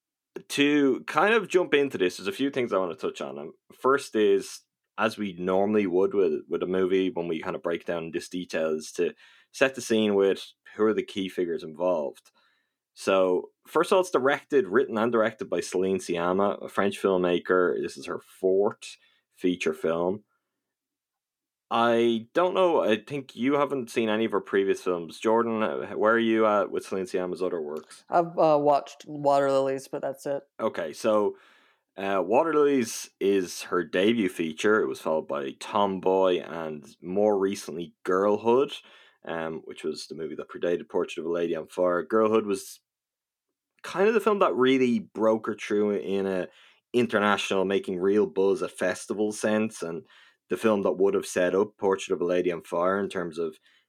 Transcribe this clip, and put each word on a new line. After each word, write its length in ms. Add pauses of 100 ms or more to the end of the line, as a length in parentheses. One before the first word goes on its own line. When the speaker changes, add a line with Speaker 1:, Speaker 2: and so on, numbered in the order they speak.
(480)
Speaker 1:
To 580
kind 260
of 160
jump 240
into 240
this, 220
there's 100
a 40
few 180
things 240
I 40
wanna 160
touch 280
on. 160
Um, 140 (280)
first 360
is, 440 (380)
as 180
we 220
normally 480
would 260
with, 340
with 160
a 40
movie, 420
when 180
we 140
kind 160
of 60
break 240
down 240
this 180
detail, 460
is 180
to 220 (360)
set 260
the 40
scene 340
with 300 (300)
who 100
are 80
the 100
key 280
figures 320
involved. 720 (640)
So, 520 (160)
first 260
of 40
all, 40
it's 100
directed, 580
written 280
and 160
directed 380
by 100
Celine 380
Sciamma, 680
a 60
French 280
filmmaker. 800
This 200
is 80
her 160 (180)
fourth 560 (380)
feature 400
film. 500 (1500)
I 640
don't 220
know, 280
I 140
think 400
you 200
haven't 340
seen 180
any 160
of 80
her 80
previous 400
films. 380
Jordan, 440
uh, 260
where 260
are 40
you 280
at 240
with 160
Celine 180
Sciamma's 380
other 180
works? 480
Speaker 2:
I've, 300
uh, 200
watched 480
Water 460
Lilies, 360
but 120
that's 240
it. 200 (140)
Speaker 1:
Okay, 360
so, 420 (640)
uh, 260
Water 300
Lilies 560 (100)
is 440
her 200
debut 460
feature. 500
It 80
was 120
followed 280
by 220 (100)
Tomboy 800
and 420 (200)
more 360
recently 540 (120)
Girlhood, 680 (560)
um, 380
which 180
was 220
the 80
movie 220
that 120
predated 400
Portrait 340
of 40
a 40
Lady 240
on 120
Fire. 360
Girlhood 440
was 340 (1000)
kind 260
of 60
the 60
film 200
that 140
really 440
broke 480
her 80
through 380
in 340
a 220 (440)
international, 720
making 360
real 260
buzz 340
at 120
festival 580
sense, 500
and 220 (460)
the 80
film 260
that 140
would 180
have 120
set 280
up 240
Portrait 340
of 80
a 40
Lady 260
on 120
Fire 360
in 100
terms 300
of 200 (300)